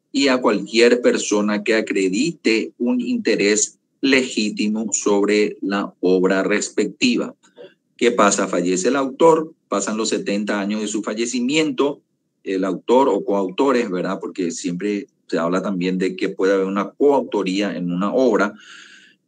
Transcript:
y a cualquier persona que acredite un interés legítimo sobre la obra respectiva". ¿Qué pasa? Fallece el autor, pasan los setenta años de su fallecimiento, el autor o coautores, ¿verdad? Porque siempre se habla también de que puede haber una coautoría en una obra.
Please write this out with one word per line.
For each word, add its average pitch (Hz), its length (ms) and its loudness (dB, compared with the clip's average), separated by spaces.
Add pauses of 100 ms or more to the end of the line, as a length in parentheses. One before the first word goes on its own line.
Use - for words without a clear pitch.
(120)
y 139 160 2
a 127 140 2
cualquier 117 600 4
persona 104 640 0
que 110 120 2
acredite 107 1040 0
un 123 220 0
interés 107 800 0 (240)
legítimo 110 880 0
sobre 104 720 0
la 98 400 -4
obra 92 420 2
respectiva". 104 920 -2 (600)
¿Qué 117 160 2
pasa? 98 380 2
Fallece 92 400 0
el 135 80 0
autor, 156 560 2 (160)
pasan 101 260 -2
los 107 140 -2
setenta 104 500 -2
años 104 220 -4
de 107 60 -6
su 107 140 -4
fallecimiento, 131 1000 -2 (420)
el 95 220 -4
autor 120 420 2
o 101 160 0
coautores, 110 680 0
¿verdad? 90 300 -4
Porque 87 320 -6
siempre 95 560 -6 (200)
se 87 120 -2
habla 85 240 -2
también 92 340 -2
de 92 180 -2
que 98 140 -4
puede 95 240 2
haber 95 140 0
una 98 240 -4
coautoría 104 840 0
en 87 160 -4
una 90 220 -2
obra. 107 400 2 (760)